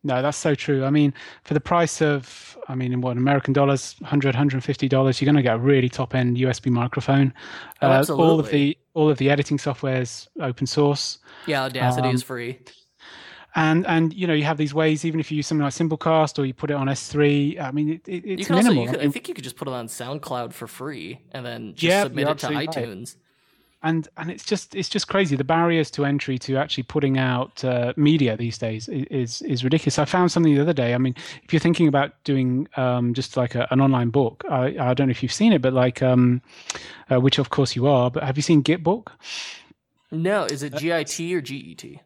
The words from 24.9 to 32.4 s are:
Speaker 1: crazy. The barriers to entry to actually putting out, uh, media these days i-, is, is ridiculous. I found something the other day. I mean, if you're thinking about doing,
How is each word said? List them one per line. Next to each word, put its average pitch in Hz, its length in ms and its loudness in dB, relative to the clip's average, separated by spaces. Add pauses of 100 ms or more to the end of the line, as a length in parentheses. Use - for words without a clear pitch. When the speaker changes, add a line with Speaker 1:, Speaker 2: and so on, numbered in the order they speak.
Speaker 1:
crazy. 180 300 2
The 131 80 -2
barriers 165 480 2
to 147 120 -2
entry 139 360 -2
to 131 160 -4
actually 139 280 -4
putting 135 340 0
out, 127 440 -2
uh, 123 340 -2
media 147 400 4
these 117 220 -4
days 110 300 -6
i-, 139 220 -6
is, 123 320 -4
is 127 200 -4
ridiculous. 143 360 0
I 143 80 2
found 180 260 2
something 160 220 4
the 139 80 4
other 170 100 2
day. 123 200 0
I 123 60 0
mean, 127 160 0 (300)
if - 80 -4
you're 160 80 4
thinking 170 260 2
about 143 260 2 (120)
doing, 131 420 0 (100)